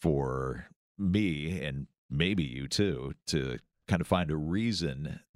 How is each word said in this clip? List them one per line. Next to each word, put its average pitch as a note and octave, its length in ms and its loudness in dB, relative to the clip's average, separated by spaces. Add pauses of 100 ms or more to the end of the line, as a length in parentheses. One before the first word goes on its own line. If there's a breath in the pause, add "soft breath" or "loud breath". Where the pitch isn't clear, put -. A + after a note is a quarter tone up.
for C2 640 2 (320)
me F2+ 640 2
and C#2 240 -6 (240)
maybe E2+ 340 2
you C2+ 240 -6
too, C#2 460 0 (140)
to C2 300 0 (300)
kind F2 120 2
of E2 60 -2
find F2+ 240 2
a D#2 60 0
reason E2 840 -2 (160)